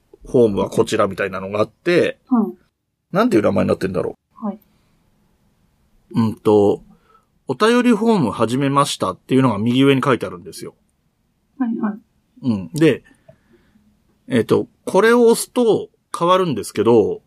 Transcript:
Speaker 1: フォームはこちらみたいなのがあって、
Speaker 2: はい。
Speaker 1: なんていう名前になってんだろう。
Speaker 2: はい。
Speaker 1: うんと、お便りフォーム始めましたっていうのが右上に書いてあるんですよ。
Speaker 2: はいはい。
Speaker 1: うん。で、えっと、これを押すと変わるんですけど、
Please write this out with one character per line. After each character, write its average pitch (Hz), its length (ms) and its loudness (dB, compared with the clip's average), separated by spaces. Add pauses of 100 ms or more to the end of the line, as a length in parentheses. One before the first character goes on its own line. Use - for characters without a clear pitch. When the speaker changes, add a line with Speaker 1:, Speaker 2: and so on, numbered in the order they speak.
(240)
Speaker 1:
フ 123 200 2
ォ - 20 4
ー - 20 4
ム 98 120 -4
は 98 100 -4
こ 110 140 2
ち 110 120 -4
ら 104 120 2
み 95 80 -10
た 101 100 -4
い 95 40 -8
な 95 100 -10
の 95 100 -10
が 104 100 -2
あ 107 40 2
っ 107 40 -12
て、 - 500 -2 (100)
Speaker 2:
は 226 200 0
い。 359 40 -12 (600)
Speaker 1:
な 196 120 0
ん 247 60 0
て 220 60 2
い 110 40 2
う - 20 -2
名 104 100 0
前 98 120 0
に 95 40 -2
な 95 60 0
っ - 40 -8
て - 100 -4
ん - 40 -8
だ - 80 -4
ろ - 160 -6 (240)
う。 - 60 -12
Speaker 2:
は 196 60 -6
い。 202 60 -14 (1600)
Speaker 1:
う 117 80 0
ん 107 140 -2
と、 101 460 2 (640)
お 131 60 -4
便 240 280 2
り 240 80 2
フ 226 220 2
ォ 220 40 2
ー - 20 2
ム 120 120 0
始 113 260 -2
め 139 140 -2
ま 143 160 0
し - 120 -10
た 95 140 -4
っ 87 40 -10
て - 180 -6
い 127 60 4
う - 20 4
の 131 80 2
が 98 80 -4
右 120 240 0
上 139 120 4
に 127 80 -2
書 131 120 0
い 110 40 -2
て 101 80 -8
あ 92 40 -10
る 92 80 -16
ん 87 60 -20
で 80 80 -20
す - 120 -18
よ。 85 100 -16 (840)
Speaker 2:
は 262 80 -4
い 226 120 -4
は 214 140 -4
い。 208 60 -12 (440)
Speaker 1:
う 127 120 -2
ん。 92 180 -8
で、 151 300 2 (1300)
え 120 120 0
っ 107 40 0
と、 104 240 0 (160)
こ - 160 0
れ 226 120 4
を 240 140 4
押 226 80 6
す - 160 -8
と 226 380 0 (280)
変 170 120 -2
わ 185 100 4
る 185 80 0
ん 147 80 -2
で 101 100 -6
す - 80 -16
け 104 120 -2
ど、 101 420 2